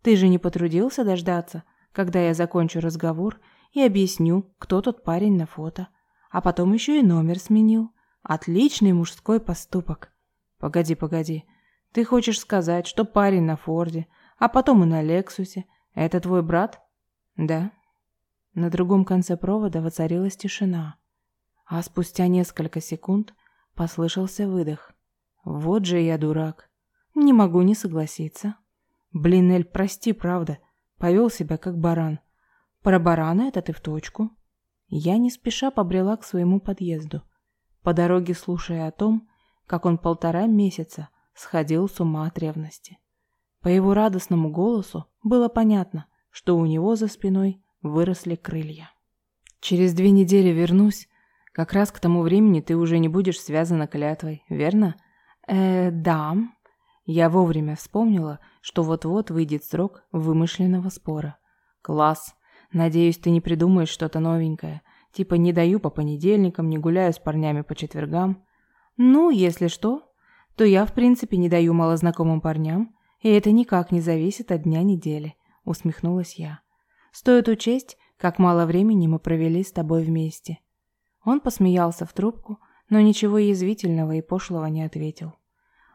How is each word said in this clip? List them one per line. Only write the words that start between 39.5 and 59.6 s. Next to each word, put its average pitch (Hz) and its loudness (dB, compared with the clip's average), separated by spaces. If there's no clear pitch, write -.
как 175 -4
он 170 2
полтора 170 -2
месяца 190 -2
сходил 160 -2
с - -10
ума 156 -2
от - -8
ревности. 156 -10
По 175 -2
его 190 4
радостному 180 0
голосу 190 -4
было 240 2
понятно, 214 0
что - -2
у 165 2
него 165 0
за 214 -2
спиной 190 -2
выросли 170 -2
крылья. 160 -10
«Через 180 2
две 190 4
недели 196 6
вернусь. 175 2
Как 160 -6
раз 202 2
к - -20
тому 175 2
времени 180 4
ты 165 -2
уже 165 2
не 165 2
будешь 180 -2
связана 156 -2
клятвой, 151 -8
верно?» 170 0
«Э, 185 0
да». 165 -2
Я 165 2
вовремя 160 0
вспомнила, 180 -2
что - -4
вот-вот 165 -4
выйдет 151 -4